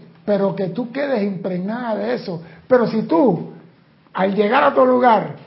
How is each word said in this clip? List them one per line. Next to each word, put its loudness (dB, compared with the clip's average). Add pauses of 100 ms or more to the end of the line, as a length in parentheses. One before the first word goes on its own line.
(260)
pero 0
que -4
tú -8
quedes -2
impregnada -4
de -4
eso. -8 (260)
Pero 4
si -2
tú, 2 (600)
al -2
llegar 2
a 2
tu 4
lugar, 2 (120)